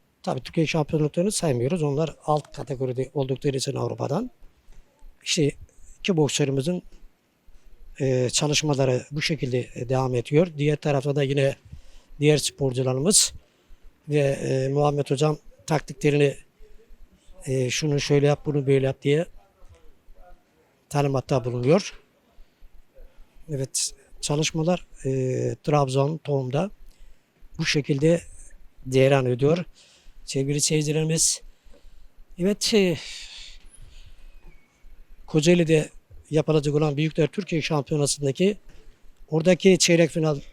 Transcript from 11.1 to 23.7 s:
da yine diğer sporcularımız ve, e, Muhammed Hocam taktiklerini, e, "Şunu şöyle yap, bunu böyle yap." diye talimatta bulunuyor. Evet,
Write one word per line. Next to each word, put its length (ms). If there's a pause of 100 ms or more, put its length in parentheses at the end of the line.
da 60
yine 340 (640)
diğer 180
sporcularımız 920 (760)
ve, 100
e, 500
Muhammed 420
Hocam 280 (280)
taktiklerini, 680 (1120)
e, 240
"Şunu 300
şöyle 260
yap, 200
bunu 200
böyle 200
yap." 160
diye 240 (1600)
talimatta 560
bulunuyor. 560 (1500)
Evet, 460 (260)